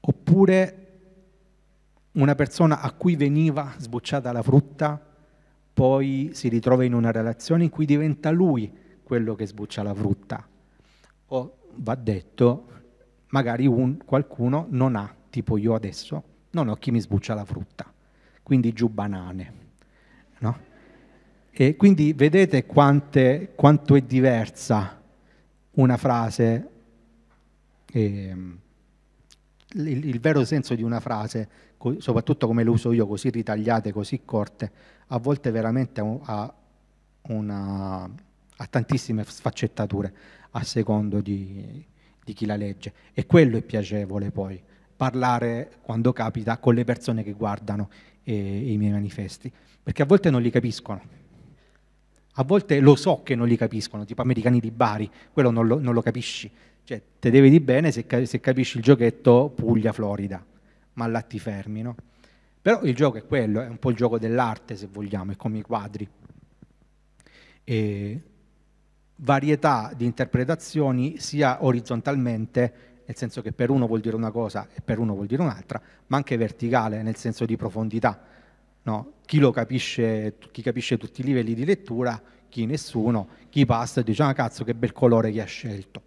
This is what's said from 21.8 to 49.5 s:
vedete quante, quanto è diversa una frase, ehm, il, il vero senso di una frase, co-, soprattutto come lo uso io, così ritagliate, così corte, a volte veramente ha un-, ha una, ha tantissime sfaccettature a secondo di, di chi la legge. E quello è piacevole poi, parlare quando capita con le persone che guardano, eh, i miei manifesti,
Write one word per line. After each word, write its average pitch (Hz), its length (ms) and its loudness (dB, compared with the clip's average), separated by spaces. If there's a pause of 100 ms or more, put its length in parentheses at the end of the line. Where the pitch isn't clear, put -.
vedete 151 540 4
quante, 143 880 4
quanto 147 400 6
è 139 80 6
diversa 117 1000 0 (720)
una 127 240 4
frase, 117 720 0 (1200)
ehm, 95 680 -4 (1160)
il, 151 340 -4
il 120 120 -4
vero 147 240 4
senso 131 300 -2
di 113 80 -4
una 117 180 -2
frase, 110 480 -6 (300)
co-, 127 220 -4
soprattutto 120 460 -2
come 117 160 2
lo 117 100 2
uso 117 200 2
io, 113 140 2
così 104 240 -4
ritagliate, 110 600 -2
così 104 320 -6
corte, 104 460 -6 (380)
a 127 100 -4
volte 135 320 -2
veramente 113 500 -2
ha 104 40 -4
un-, 110 200 -6
ha 107 300 -8 (680)
una, 98 840 -6
ha - 640 -18
tantissime 117 580 -2
sfaccettature 101 880 -6 (380)
a 113 120 -6
secondo 107 560 -2
di, 101 640 -10 (400)
di 117 80 -14
chi 107 140 -6
la 104 100 -2
legge. 104 360 -10 (200)
E - 140 -4
quello 143 300 6
è 107 60 -2
piacevole 101 680 -6
poi, 95 320 -10 (340)
parlare 123 840 -2
quando 117 300 0
capita 113 460 -4
con 123 160 4
le 120 100 0
persone 117 380 -4
che 104 100 -10
guardano, 104 580 -6 (320)
eh, 104 500 -6
i 104 60 0
miei 104 140 0
manifesti, 104 600 -8 (300)